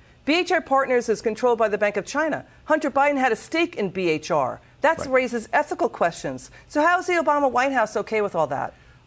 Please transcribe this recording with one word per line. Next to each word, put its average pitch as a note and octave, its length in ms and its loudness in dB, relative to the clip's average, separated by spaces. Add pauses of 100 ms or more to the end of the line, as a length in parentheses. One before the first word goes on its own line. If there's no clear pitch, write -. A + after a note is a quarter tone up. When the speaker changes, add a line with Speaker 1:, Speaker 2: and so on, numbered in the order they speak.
(240)
Speaker 1:
B D#4 140 2
H F4+ 120 -2
R E4 120 2
Partners B3 480 0
is G#3 100 0
controlled A#3 380 0
by A3 100 2
the G3+ 80 0
Bank G#3 220 -2
of F3+ 80 -4
China. C#4 400 -2 (180)
Hunter D#4 260 0
Biden C#4+ 280 2
had B3+ 140 2
a G#3+ 40 0
stake E4+ 400 -2
in G3 140 -2
B F#3 180 -2
H D#3 220 -2
R. B2+ 320 0 (180)
That D#4+ 200 2
Speaker 2:
Right. C4+ 100 -6
Speaker 1:
raises A#3+ 420 0
ethical D4 380 0
questions. D#3+ 600 -4 (180)
So D4 120 -2
how F4 200 4
is F4+ 60 -8
the F4+ 80 0
Obama D4 360 2
White B3+ 220 0
House A3 260 0
okay G#3+ 240 -2
with G3+ 120 -4
all D#3+ 120 2
that? C3+ 260 -6 (340)